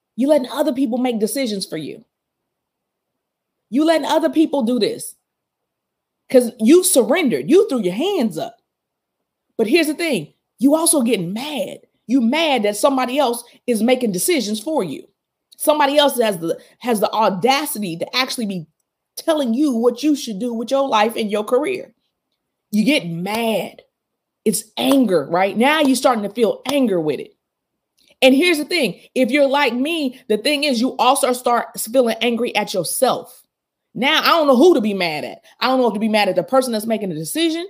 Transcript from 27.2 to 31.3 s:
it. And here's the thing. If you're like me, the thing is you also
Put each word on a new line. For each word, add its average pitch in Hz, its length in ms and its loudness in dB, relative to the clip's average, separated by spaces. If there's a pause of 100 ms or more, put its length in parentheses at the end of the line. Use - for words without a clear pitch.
it. - 140 -16 (840)
And 262 140 6
here's 339 220 2
the 294 80 -4
thing. 285 340 -2 (160)
If 247 160 2
you're 285 160 4
like 262 260 0
me, 277 540 -2
the 214 100 0
thing 285 280 -2
is 247 160 0
you 254 160 -2
also 254 340 2